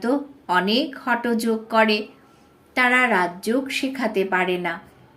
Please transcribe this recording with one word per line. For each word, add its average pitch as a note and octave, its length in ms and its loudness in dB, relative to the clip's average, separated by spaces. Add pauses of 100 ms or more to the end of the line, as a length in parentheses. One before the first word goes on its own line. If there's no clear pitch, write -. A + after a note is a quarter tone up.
তো C#4 240 0 (240)
অনেক G3+ 560 0
হঠযোগ A3+ 640 -2
করে। A3 380 2 (680)
তারা B3+ 360 4
রাজযোগ G#3 600 0
শেখাতে B3+ 540 -2
পারে F3+ 340 0
না। F3 220 -4 (360)